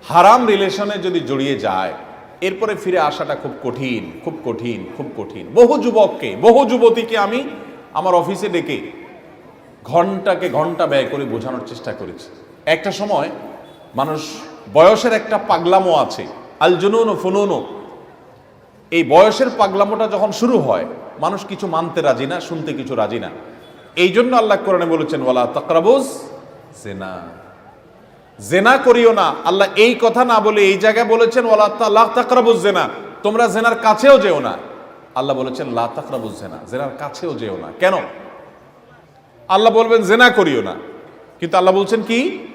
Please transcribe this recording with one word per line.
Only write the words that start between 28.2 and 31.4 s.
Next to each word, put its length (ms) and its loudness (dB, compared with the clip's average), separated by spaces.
জেনা 300 4
করিও 340 6
না। 220 2
আল্লাহ 320 2
এই 240 6
কথা 240 2
না 160 2
বলে 200 2
এই 180 4
জায়গায় 280 2
বলেছেন, 400 2